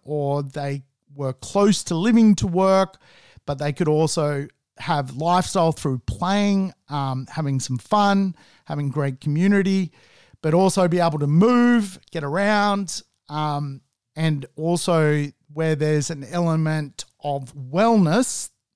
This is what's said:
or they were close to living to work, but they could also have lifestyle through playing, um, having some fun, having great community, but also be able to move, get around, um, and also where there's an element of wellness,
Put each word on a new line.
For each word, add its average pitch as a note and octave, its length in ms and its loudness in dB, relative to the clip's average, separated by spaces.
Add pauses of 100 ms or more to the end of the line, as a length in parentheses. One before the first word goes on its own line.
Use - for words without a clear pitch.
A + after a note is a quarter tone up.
or C#3+ 400 -4
they C#3 400 -8 (320)
were C3+ 180 -6
close G3+ 520 0
to F3 100 -4
living G#3+ 400 6
to G3+ 120 -2
work, F#3+ 520 2 (460)
but C#3+ 120 -6
they D3 160 -4
could D#3+ 140 -2
also D3+ 600 0 (300)
have C#3+ 380 -4
lifestyle E3+ 560 2
through C3+ 280 -4
playing, G3 760 -2 (160)
um, C3+ 400 -4
having C#3 300 -2
some B2 180 -4
fun, G3 580 2 (300)
having D3 240 -6
great C#3 320 -4
community, F#3+ 680 0 (500)
but D#3 120 0
also F3+ 340 4
be F3 120 0
able E3 200 0
to C#3+ 80 0
move, A3+ 720 4 (120)
get D#3+ 120 -6
around, G3+ 800 -2 (260)
um, D3 520 -6 (340)
and D#3 300 -2 (100)
also D#3 720 0 (260)
where D#3 220 -2
there's D3+ 340 0
an D3 220 -8
element D#3+ 720 -2 (180)
of C#3 300 -6
wellness, F3+ 960 0 (260)